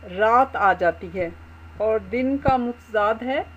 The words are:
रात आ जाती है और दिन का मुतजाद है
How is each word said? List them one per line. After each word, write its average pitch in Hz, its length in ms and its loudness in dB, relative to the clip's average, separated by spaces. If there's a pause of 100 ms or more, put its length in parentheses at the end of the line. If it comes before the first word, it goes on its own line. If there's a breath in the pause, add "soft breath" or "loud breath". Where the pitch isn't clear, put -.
(120)
रात 226 440 2
आ 202 200 4
जाती 175 340 -2
है 170 220 -4 (500)
और 220 240 0
दिन 254 320 -2
का 269 200 2
मुतजाद 226 680 -2
है 262 160 -2 (180)